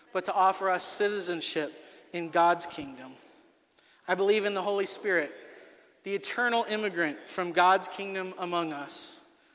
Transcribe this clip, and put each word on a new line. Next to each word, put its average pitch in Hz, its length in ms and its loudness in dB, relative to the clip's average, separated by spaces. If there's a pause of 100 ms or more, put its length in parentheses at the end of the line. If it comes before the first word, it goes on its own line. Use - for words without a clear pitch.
(120)
but 180 120 -2
to 196 100 -2
offer 190 340 4
us 180 140 2
citizenship 170 880 0 (400)
in 170 160 -6
God's 170 380 4
kingdom. 131 460 -12 (960)
I 180 80 0
believe 202 280 4
in 208 80 -2
the 196 80 -2
Holy 202 240 0
Spirit, 175 480 0 (720)
the 196 120 -6
eternal 233 540 0
immigrant 180 480 -2 (100)
from 175 260 -4
God's 185 340 6
kingdom 190 520 -8
among 175 340 -4
us, - 520 -8 (300)